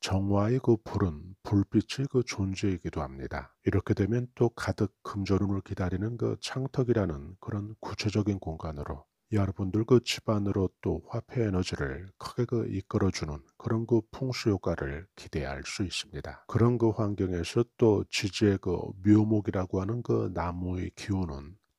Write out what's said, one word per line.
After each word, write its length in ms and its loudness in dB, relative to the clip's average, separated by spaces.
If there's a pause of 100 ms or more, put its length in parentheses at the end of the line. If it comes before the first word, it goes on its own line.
정화의 640 2
그 220 6
불은 580 -2
불빛의 680 2
그 140 2
존재이기도 760 -2
합니다. 540 -8 (100)
이렇게 300 2
되면 400 0
또 160 4
가득 420 -2 (100)
금전운을 600 0
기다리는 540 -4
그 240 -2
창턱이라는 1000 -2
그런 400 -6
구체적인 600 -2
공간으로 640 -8 (260)
여러분들 540 0
그 200 6
집안으로 640 0 (140)
또 260 -2
화폐 360 -4
에너지를 760 -4
크게 260 -4
그 240 -2
이끌어주는 680 -2 (180)
그런 300 -2
그 240 4
풍수 400 -2
효과를 560 -2 (100)
기대할 480 -6
수 200 -6
있습니다. 640 -8
그런 280 4
그 140 4
환경에서 720 0 (140)
또 320 6
지지의 480 2
그 180 -2 (300)
묘목이라고 760 4
하는 220 -2
그 320 0
나무의 600 -4
기운은 600 -4 (220)